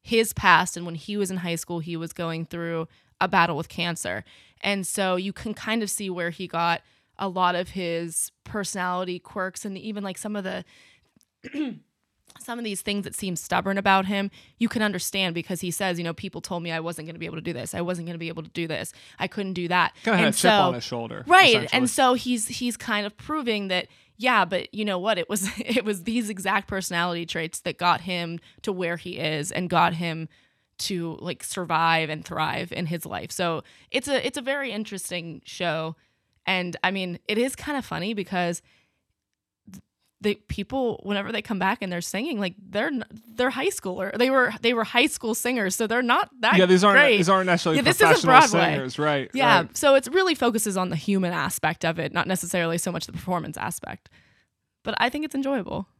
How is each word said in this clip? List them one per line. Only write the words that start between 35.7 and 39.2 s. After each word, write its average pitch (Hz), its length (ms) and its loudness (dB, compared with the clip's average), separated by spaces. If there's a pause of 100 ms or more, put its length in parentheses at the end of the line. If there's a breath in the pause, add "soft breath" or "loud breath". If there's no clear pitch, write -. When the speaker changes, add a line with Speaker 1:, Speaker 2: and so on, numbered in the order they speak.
Speaker 1:
And 180 360 -2
I 180 60 2
mean, 185 380 -4
it 208 100 0
is 254 180 0
kind 294 220 -6
of 247 80 -4
funny 202 300 -4
because 175 480 -4 (1600)